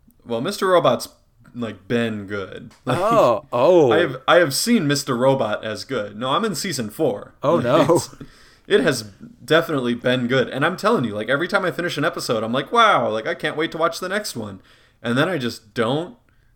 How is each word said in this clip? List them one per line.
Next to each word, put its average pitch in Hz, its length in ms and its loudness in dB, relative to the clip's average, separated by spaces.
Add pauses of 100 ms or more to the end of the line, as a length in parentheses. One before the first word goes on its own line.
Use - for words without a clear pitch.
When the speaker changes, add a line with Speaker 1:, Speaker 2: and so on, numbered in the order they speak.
(260)
Speaker 1:
Well, 117 140 -4
Mister 165 260 -4
Robot's, 147 420 2 (460)
like, 104 340 -10
been 113 380 -2
good. 98 520 -10
<laughs> - 60 -20
Like, - 160 -2
Speaker 2:
Oh, 185 520 4
oh. 147 400 6
Speaker 1:
I 160 80 4
have, 143 160 -2 (120)
I 156 80 6
have 160 180 4
seen 226 320 2
Mister 135 300 -2
Robot 120 480 2
as 110 200 -8
good. 104 320 -6
No, 127 140 -4
I'm 175 140 0
in 208 100 -4
season 127 360 -6
four. 120 520 -4
Speaker 2:
Oh, 151 140 2
Speaker 1:
Like, 143 80 -2
Speaker 2:
no. 156 320 4
Speaker 1:
it's, - 180 -4 (520)
it - 140 4
has 135 220 0 (400)
definitely 143 520 0
been 123 320 -2
good. 123 220 0
And 135 180 -4
I'm 180 100 -4
telling 196 280 0
you, 101 100 -4
like, 107 160 -6
every 147 180 -2
time 196 160 -2
I 170 60 -2
finish 165 260 -6
an 147 80 -2
episode, 135 400 -2
I'm 113 80 -4
like, 139 180 -4
"Wow, 196 380 4
like, 110 180 -4
I 175 80 -4
can't 156 220 -6
wait 160 160 -4
to 165 60 -6
watch 165 200 -2
the 185 120 -8
next 208 260 -6
one." 101 240 -10 (400)
And 120 160 -4
then 147 100 2
I 180 120 -4
just 120 340 -8
don't. 135 460 -4 (380)